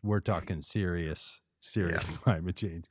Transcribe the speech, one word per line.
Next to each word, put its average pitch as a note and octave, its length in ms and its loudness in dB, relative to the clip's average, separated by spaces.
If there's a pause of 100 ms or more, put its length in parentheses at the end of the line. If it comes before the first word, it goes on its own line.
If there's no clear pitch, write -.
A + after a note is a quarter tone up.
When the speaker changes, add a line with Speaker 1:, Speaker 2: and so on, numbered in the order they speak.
Speaker 1:
We're G#2 160 4
talking E2+ 420 0
serious, F2 800 -2 (180)
serious - 500 0
Speaker 2:
Yeah. D#2+ 60 -6
Speaker 1:
<laughs> - 80 -12
climate F2+ 340 2
change. E2+ 340 -6